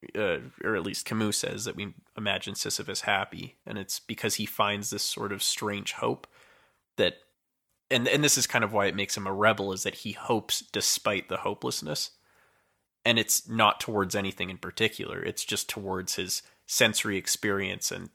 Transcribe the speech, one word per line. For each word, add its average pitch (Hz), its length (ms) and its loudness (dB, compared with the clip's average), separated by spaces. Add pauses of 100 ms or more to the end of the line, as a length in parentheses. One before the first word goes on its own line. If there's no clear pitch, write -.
(180)
uh, 92 220 2 (240)
or 107 140 0
at 87 80 0
least - 220 -4
Camus 110 320 0
says - 260 -4
that - 120 -6
we 101 180 -8 (220)
imagine 101 380 -2
Sisyphus - 480 -4
happy, 95 540 -2 (100)
and 104 120 -6
it's 95 200 -6
because - 360 -2
he 104 120 -2
finds 104 440 0
this 104 120 -4
sort - 300 -4
of 98 100 -4
strange 101 520 -2
hope 117 320 -2 (720)
that, 90 220 4 (720)
and, 123 160 4
and 139 160 4
this 147 140 6
is 123 100 2
kind 113 180 4
of 104 80 -2
why 101 140 4
it 87 80 0
makes 98 220 -2
him 101 100 -6
a 95 60 -2
rebel, 101 400 4
is 92 120 -4
that - 120 -2
he 107 160 -8
hopes - 480 -2
despite - 680 0
the 92 100 -2
hopelessness. - 720 -4 (960)
And 117 120 6
it's - 300 2
not 113 320 6
towards 101 340 0
anything 98 340 -2
in 95 80 -10
particular. 92 680 -2
It's - 220 -4
just - 240 -4
towards 95 460 -4
his 92 280 -4 (240)
sensory 107 520 4
experience 95 720 -2
and 92 220 -10